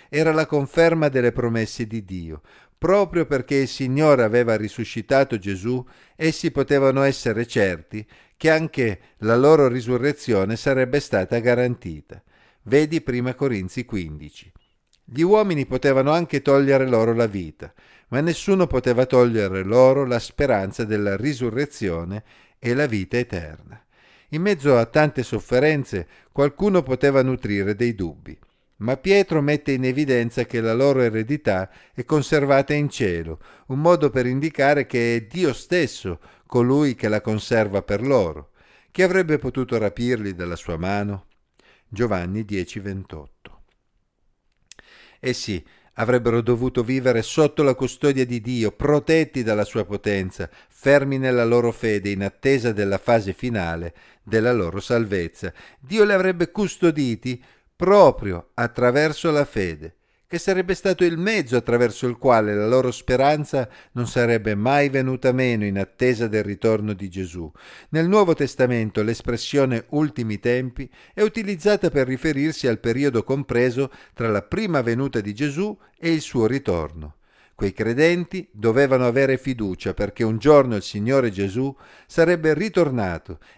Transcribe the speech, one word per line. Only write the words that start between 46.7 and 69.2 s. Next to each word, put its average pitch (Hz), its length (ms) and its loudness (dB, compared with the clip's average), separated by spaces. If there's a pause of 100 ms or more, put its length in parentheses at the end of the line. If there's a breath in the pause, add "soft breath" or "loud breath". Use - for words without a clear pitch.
vivere 123 380 0
sotto 151 420 0
la 135 100 4
custodia 131 520 -2
di 120 160 -4
Dio, 113 300 -2
protetti 147 720 0
dalla 107 200 0
sua 104 220 -4
potenza, 95 640 -4 (180 soft breath)
fermi 139 500 2
nella 127 280 2
loro 117 260 2
fede 104 380 -2
in 98 140 -4
attesa 120 500 0
della 101 240 -2
fase 104 360 0
finale 87 600 -6 (280 soft breath)
della 110 320 0
loro 95 260 -2
salvezza. 98 760 -4 (260 loud breath)
Dio 196 240 0
li 208 80 2
avrebbe 185 400 0
custoditi 147 920 -2 (340 soft breath)
proprio 151 800 4
attraverso 127 800 0
la 147 140 2
fede, 82 500 -8 (320)
che 170 120 -8
sarebbe 185 340 0
stato 185 320 0
il 170 120 0
mezzo 175 380 -2
attraverso 120 520 0
il 120 100 -6
quale 110 380 2
la 104 120 0
loro 127 240 2
speranza 135 800 0 (220 loud breath)
non 120 160 -4
sarebbe 113 480 0
mai 139 340 2
venuta 131 420 0
meno 123 340 0
in 98 120 -2
attesa 117 500 0
del 107 160 -2
ritorno 104 500 -2
di 98 160 -10
Gesù. 87 400 -8 (400 loud breath)
Nel 160 180 -2
Nuovo 190 260 4
Testamento 120 720 0
l'espressione 120 840 -2